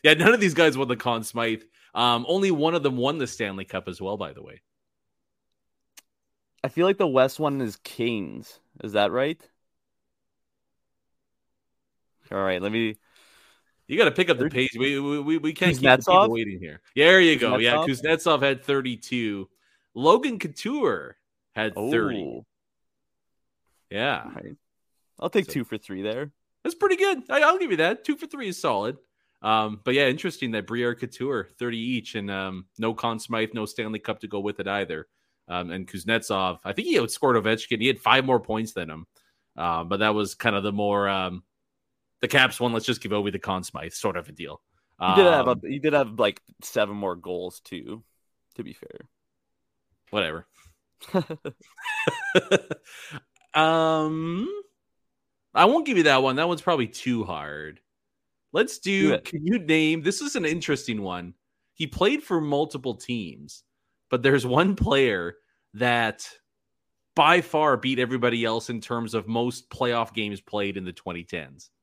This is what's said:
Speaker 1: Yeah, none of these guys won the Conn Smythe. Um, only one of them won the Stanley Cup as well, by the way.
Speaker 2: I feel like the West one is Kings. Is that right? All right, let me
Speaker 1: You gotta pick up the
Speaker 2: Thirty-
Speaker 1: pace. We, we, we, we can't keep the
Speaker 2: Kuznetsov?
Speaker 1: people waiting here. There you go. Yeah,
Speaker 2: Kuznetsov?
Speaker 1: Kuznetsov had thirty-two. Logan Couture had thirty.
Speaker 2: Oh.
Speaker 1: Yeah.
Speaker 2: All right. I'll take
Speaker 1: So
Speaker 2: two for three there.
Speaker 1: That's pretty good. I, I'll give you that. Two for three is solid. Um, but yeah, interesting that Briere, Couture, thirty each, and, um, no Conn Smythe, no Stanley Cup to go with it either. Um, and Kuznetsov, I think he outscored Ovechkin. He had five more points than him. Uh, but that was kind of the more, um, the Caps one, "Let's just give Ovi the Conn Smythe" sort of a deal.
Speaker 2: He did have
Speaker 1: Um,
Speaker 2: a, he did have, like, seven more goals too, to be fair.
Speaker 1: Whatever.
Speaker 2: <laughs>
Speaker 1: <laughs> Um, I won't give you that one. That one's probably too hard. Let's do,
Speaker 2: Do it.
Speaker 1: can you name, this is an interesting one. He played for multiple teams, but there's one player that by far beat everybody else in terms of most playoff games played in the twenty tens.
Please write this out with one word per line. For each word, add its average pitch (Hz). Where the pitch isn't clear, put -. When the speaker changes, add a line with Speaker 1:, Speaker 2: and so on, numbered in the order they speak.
Speaker 1:
Yeah, 151
none 185
of 233
these 185
guys 156
won 135
the 120
Conn 113
Smythe. 113
Um, 120
only 190
one 160
of 151
them 131
won 139
the 135
Stanley 95
Cup 92
as 87
well, 98
by 90
the -
way. -
Speaker 2:
I 135
feel 165
like 196
the 185
West 131
one 143
is 110
Kings. 110
Is 104
that 104
right? 139
All 95
right, 95
let 101
me 110
Speaker 1:
You 143
gotta 202
pick 180
up 147
the 127
Speaker 2:
Thirty- 131
Speaker 1:
pace. 120
We, 139
we, 143
we, 156
we 151
can't 180
keep 127
the 135
Speaker 2:
Kuznetsov? 131
Speaker 1:
people 214
waiting 107
here. 78
There 170
you 160
go. 110
Yeah, 120
Speaker 2:
Kuznetsov? 156
Speaker 1:
Kuznetsov 151
had 135
thirty-two. 120
Logan 214
Couture 165
had 107
thirty. 107
Speaker 2:
Oh. 60
Speaker 1:
Yeah. 107
Speaker 2:
All 53
right. -
I'll 139
take 196
Speaker 1:
So -
Speaker 2:
two 131
for 110
three 95
there. 127
Speaker 1:
That's 339
pretty 381
good. 381
I, 285
I'll 330
give 330
you 170
that. 170
Two 294
for 311
three 269
is 175
solid. 113
Um, 107
but 127
yeah, 139
interesting 127
that 104
Briere, 120
Couture, 127
thirty 117
each, 117
and, 101
um, 95
no 113
Conn 113
Smythe, 110
no 110
Stanley 107
Cup 107
to 107
go 101
with 101
it 98
either. 90
Um, 90
and 92
Kuznetsov, 95
I 101
think 339
he 320
outscored 120
Ovechkin. 110
He 123
had 131
five 131
more 127
points 110
than 85
him. 80
Uh, 85
but 98
that 107
was 107
kind 107
of 98
the 101
more, 101
um, 95
the 127
Caps 131
one, 120
"Let's 113
just 120
give 104
Ovi 104
the 95
Conn 92
Smythe" 80
sort 92
of 82
a 73
deal. 76
Speaker 2:
He -
did 196
have 151
Speaker 1:
Um, 120
Speaker 2:
a, -
he 139
did 147
have, 120
like, 104
seven 104
more 98
goals 90
too, 101
to -
be -
fair. -
Speaker 1:
Whatever. 85
Speaker 2:
<laughs> 185
Speaker 1:
<laughs> -
Um, 160
I 160
won't 285
give 240
you 165
that 139
one. 131
That 160
one's 170
probably 143
too 120
hard. 76
Let's 226
do, 190
Speaker 2:
Do 139
it. -
Speaker 1:
can 151
you 185
name, 160
this 196
is 285
an 185
interesting 143
one. 90
He 160
played 269
for 175
multiple 143
teams, 82
but 123
there's 135
one 170
player 110
that 117
by 165
far 151
beat 131
everybody 120
else 113
in 117
terms 117
of 104
most 120
playoff 117
games 104
played 101
in 95
the 90
twenty 87
tens. 71